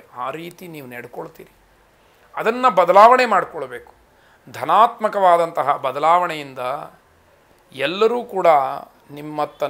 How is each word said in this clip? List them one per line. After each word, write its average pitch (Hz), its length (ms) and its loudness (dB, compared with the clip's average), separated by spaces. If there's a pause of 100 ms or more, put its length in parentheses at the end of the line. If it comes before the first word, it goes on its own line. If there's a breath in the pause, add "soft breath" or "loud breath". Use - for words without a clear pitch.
(140)
ಆ 123 160 -12
ರೀತಿ 170 380 -16
ನೀವು 147 200 -16
ನಡ್ಕೊಳ್ತೀರಿ, 123 640 -18 (840 soft breath)
ಅದನ್ನು 240 380 -2
ಬದಲಾವಣೆ 202 540 6
ಮಾಡ್ಕೊಳ್ಬೇಕು. 143 640 -4 (560 soft breath)
ಧನಾತ್ಮಕವಾದಂತಹ 170 1300 0
ಬದಲಾವಣೆಯಿಂದ 143 840 -2 (1120)
ಎಲ್ಲರೂ 196 520 -2
ಕೂಡ 185 220 0 (600)
ನಿಮ್ಮತ್ತ 147 600 -8